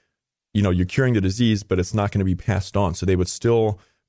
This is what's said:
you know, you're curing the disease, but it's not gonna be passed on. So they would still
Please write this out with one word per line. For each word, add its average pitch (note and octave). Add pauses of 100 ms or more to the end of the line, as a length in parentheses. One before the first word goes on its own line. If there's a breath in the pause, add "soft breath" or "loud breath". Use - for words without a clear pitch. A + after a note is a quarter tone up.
(540 soft breath)
you G#2
know, G2+
you're F2+
curing B2+
the G#2
disease, G#2
but F#2
it's F2+
not G2+
gonna G2+
be F#2+
passed F#2+
on. F#2+
So F2+
they F#2
would F2+
still A2+ (300 soft breath)